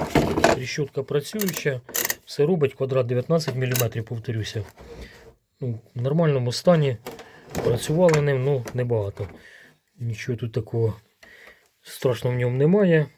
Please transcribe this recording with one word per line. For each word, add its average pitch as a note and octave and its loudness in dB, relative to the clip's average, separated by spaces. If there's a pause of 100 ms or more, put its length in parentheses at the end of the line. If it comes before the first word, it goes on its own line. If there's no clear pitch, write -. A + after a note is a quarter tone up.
(540)
Тріщотка C3+ -4
працююча, D3 -4 (440)
все - 0
робить, D#3 2
квадрат C3 0
дев'ятнадцять B2+ 0
міліметрів, A#2+ 4
повторюся. A2 -4 (960)
Ну, A#2 -4 (140)
в B2 -6
нормальному C#3 2
стані, D3+ 2 (680)
працювали D3+ 4
ним, C#3 0
ну, C3+ 0 (100)
небагато. A2 -2 (680)
Нічого A#2 -6
тут A#2 -6
такого A2+ -2 (840)
страшного B2 -2
в - -2
ньому B2 0
немає. E3 4 (120)